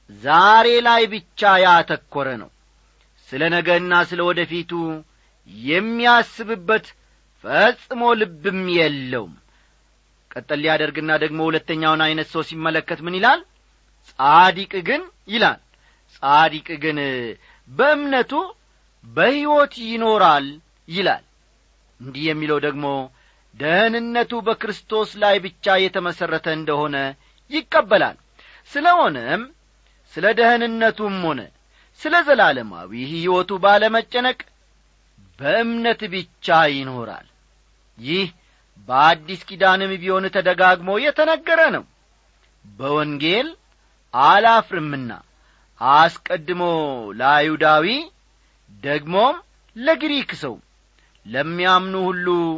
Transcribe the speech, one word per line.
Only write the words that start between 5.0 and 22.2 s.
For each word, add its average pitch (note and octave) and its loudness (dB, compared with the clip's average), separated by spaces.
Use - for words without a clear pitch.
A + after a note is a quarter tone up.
የሚያስብበት A3 -2
ፈጽሞ G#3+ 0
ልብም F#3+ -6
የለውም። C3 -2
ቀጠል C#3+ -8
ሊያደርግና D3+ -2
ደግሞ D#3 -4
ሁለተኛውን D#3+ -2
ዐይነት D#3 -2
ሰው D#3+ -6
ሲመለከት D#3+ -6
ምን E3+ -10
ይላል? A#3+ 2
«ጻድቅ F3 4
ግን» C4+ -2
ይላል፣ G3 0
«ጻድቅ D3+ 2
ግን D3+ -4
በእምነቱ C4+ 0
በሕይወት C#4+ 0
ይኖራል» G#3+ 2
ይላል። E3 -2
እንዲህ C3 -12